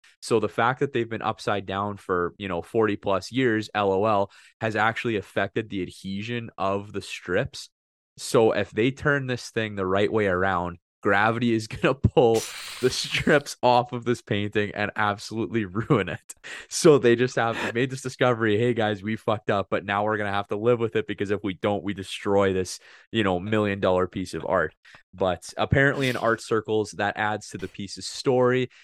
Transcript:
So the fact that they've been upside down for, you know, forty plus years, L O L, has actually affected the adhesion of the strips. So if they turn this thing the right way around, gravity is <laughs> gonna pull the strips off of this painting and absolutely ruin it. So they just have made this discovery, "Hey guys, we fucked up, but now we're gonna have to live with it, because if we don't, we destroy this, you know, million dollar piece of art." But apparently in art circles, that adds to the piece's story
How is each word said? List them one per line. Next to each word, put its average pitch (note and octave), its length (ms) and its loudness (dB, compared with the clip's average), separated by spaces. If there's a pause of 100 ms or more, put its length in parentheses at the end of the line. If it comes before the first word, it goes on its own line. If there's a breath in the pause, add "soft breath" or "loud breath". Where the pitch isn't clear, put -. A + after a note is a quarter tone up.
(200 soft breath)
So A#2 200 0
the G#2 80 0
fact A#2+ 320 0
that C#3 120 -2
they've A#2 160 -2
been A2+ 140 -8
upside G2+ 420 -4
down G2 320 -4
for, F2 420 -2
you G2+ 100 -8
know, F2 120 -4
forty G#2+ 360 0
plus F#2+ 340 -2
years, A2+ 420 0
L G2+ 200 2
O F#2+ 120 2
L, G#2 280 2 (280 soft breath)
has A2 140 -2
actually A2+ 400 0
affected G2+ 560 -4
the G2 120 -4
adhesion A2 760 -8
of G2+ 340 -2
the G2 100 -6
strips. - 680 -4 (460)
So A2+ 340 4
if - 220 -2
they A2 180 2
turn C#3 380 -2
this A#2+ 220 -6
thing G#2+ 260 -4
the G2 100 -2
right G2 260 2
way G#2+ 140 2
around, F2+ 520 0 (260)
gravity A2+ 500 4
is A2 140 -2
<laughs> - 0 -
gonna C#3 260 0
pull A2+ 480 4 (380)
the B2+ 100 2
strips - 720 0
off A#2+ 300 4
of A#2+ 120 -8
this A#2+ 160 0
painting G#2 540 -2
and G2+ 220 -2
absolutely G#2+ 680 -2
ruin G2 440 0
it. - 260 -10 (340 loud breath)
So D3+ 300 6
they A#2+ 160 6
just B2+ 220 0
have A2+ 360 -2
made B2 180 -2
this C3 120 -10
discovery, A2+ 560 2
"Hey A#2+ 160 2
guys, G#2+ 300 -2
we A2 100 -4
fucked G#2+ 360 -2
up, G2 200 0
but G2+ 140 -2
now G2+ 180 0
we're G#2+ 140 0
gonna G#2 160 -4
have G2+ 160 -4
to G#2+ 80 -4
live A#2 240 2
with A2+ 160 -2
it, G#2+ 100 0
because G2+ 240 -4
if G2+ 140 -2
we G2 100 -2
don't, G2+ 300 -2
we G2+ 100 -4
destroy G2 580 0
this, F#2 280 -4 (320 soft breath)
you A2 100 2
know, F#2+ 160 2
million G#2 400 0
dollar F#2 300 2
piece F#2 260 -8
of D#2+ 100 -8
art." E2 300 0 (400 soft breath)
But F#2 420 -2
apparently C3+ 520 2
in A#2+ 80 -2
art A2+ 240 0
circles, G#2+ 520 -2
that G2+ 240 -2
adds G#2+ 340 -4
to G#2 80 -12
the F#2+ 100 -10
piece's - 380 -12
story B2+ 640 2 (160 soft breath)